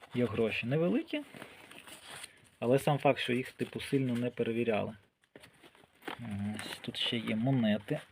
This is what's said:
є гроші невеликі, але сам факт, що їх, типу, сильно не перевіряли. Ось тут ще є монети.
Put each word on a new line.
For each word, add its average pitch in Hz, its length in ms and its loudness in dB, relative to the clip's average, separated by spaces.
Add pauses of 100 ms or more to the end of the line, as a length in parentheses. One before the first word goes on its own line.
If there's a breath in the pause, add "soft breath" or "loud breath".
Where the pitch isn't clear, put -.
(160)
є 123 100 4
гроші 110 420 0
невеликі, 196 540 0 (1400 loud breath)
але 123 200 4
сам 147 180 2
факт, 135 220 4
що - 140 0
їх, 123 180 -2
типу, - 280 -6
сильно 131 340 0
не 120 160 0
перевіряли. 113 640 0 (1600)
Ось - 260 -8
тут - 160 -6
ще - 200 0
є 110 180 -2
монети. 117 640 2 (120)